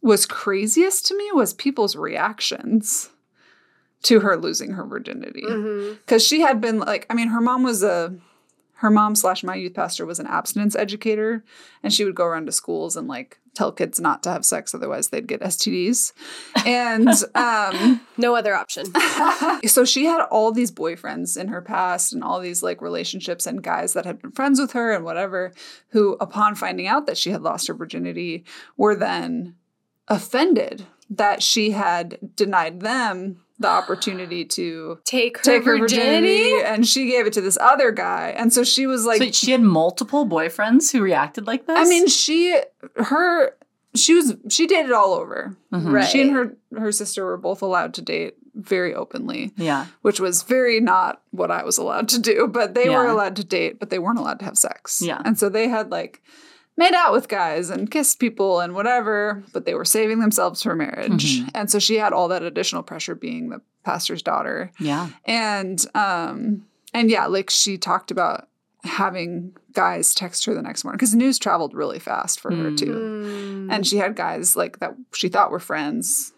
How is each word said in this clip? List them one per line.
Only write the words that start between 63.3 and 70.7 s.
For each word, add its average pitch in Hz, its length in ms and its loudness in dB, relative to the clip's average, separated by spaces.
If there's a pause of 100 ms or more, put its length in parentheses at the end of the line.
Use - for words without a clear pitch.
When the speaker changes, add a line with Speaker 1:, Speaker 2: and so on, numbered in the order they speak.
Speaker 1:
the - 100 -14 (240)
pastor's 170 380 -4
daughter. 156 560 -4
Speaker 3:
Yeah. 156 320 -4 (160)
Speaker 1:
And, 202 580 -2 (100)
um, 196 720 -2 (300)
and 233 160 4
yeah, 208 160 2
like, 190 240 -2
she - 260 2
talked 180 340 -2
about - 380 -2 (340)
having 180 720 -4 (200)
guys 175 400 2
text - 320 -4
her 214 80 -2
the 170 80 -6
next - 220 -10